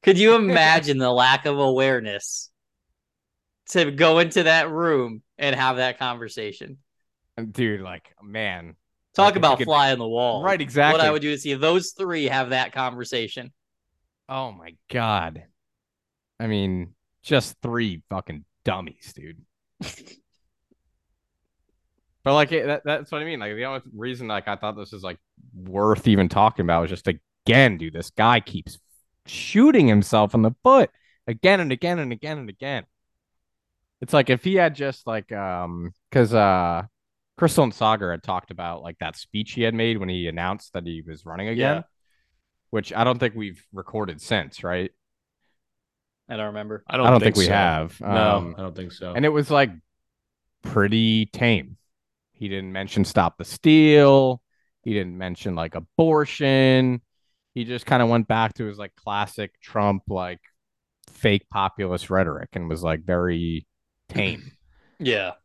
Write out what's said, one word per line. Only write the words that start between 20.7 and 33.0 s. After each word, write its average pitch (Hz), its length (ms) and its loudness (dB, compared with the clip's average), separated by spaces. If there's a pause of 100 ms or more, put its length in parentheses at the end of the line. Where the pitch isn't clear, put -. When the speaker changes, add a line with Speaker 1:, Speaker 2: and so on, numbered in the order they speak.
Speaker 2:
But, 135 100 4
like, 147 180 4
it, 151 140 0
that, 147 180 -4
that's 147 260 -6
what 151 120 -8
I - 20 -8
mean. 160 160 -8
Like, 104 140 -8
the 117 100 -8
only 135 160 -8 (140)
reason, 120 340 -10
like, 104 200 -6
I 101 80 -6
thought 104 200 -8
this 104 160 -16
was, 98 100 -16
like, 90 160 -12 (360)
worth 98 520 2
even 98 220 6
talking 101 360 2
about 85 180 2
was 82 80 -4
just, 92 180 -6
again, 113 680 2
dude, 80 160 -10
this 85 160 -10
guy 113 300 4
keeps - 380 -12 (480)
shooting 240 640 4
himself 104 460 4
in 113 80 4
the 113 200 2
foot 254 280 6 (360)
again 180 340 2
and 143 120 -2
again 170 260 -4
and 131 140 -6
again 147 260 -10
and 117 120 -14
again. 131 340 -10 (1160)